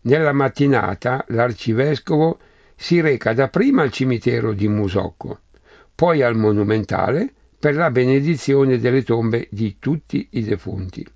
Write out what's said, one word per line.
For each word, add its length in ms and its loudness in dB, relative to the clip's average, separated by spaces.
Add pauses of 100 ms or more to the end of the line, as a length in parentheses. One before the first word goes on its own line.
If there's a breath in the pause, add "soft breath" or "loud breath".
Nella 320 2
mattinata 960 0
l'arcivescovo 1080 0 (360 soft breath)
si 240 0
reca 340 0
dapprima 500 2
al 80 -2
cimitero 640 -2
di 140 -2
Musocco, 720 -4 (540 soft breath)
poi 300 2
al 120 2
Monumentale 960 0 (280)
per 160 0
la 160 0
benedizione 880 2
delle 240 2
tombe 480 0
di 260 -4
tutti 540 -6
i 120 -4
defunti. 600 -8 (100)